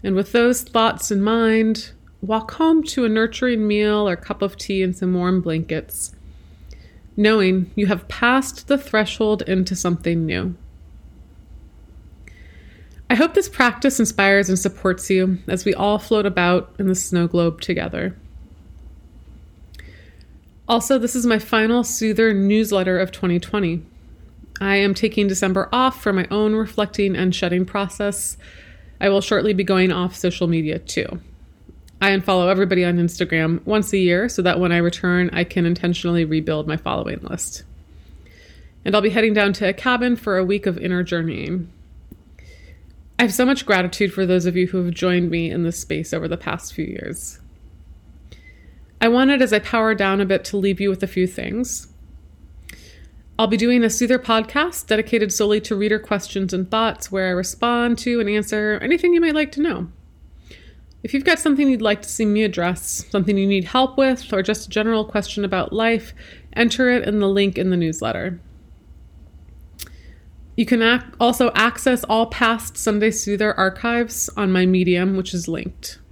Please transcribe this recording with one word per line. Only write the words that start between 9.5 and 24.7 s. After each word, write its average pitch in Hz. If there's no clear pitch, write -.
something 170
new. 156
I 247
hope 320
this -
practice 254
inspires 196
and 185
supports 185
you 185
as 185
we 196
all 208
float 214
about 180
in 190
the 185
snow 175
globe 170
together. -
Also, 240
this 240
is 240
my 226
final 220
Soother 220
newsletter 196
of 185
twenty 175
twenty. 175
I 196